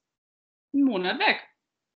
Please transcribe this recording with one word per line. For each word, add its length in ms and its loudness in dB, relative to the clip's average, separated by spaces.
einen 120 2
Monat 340 -2
weg. 220 0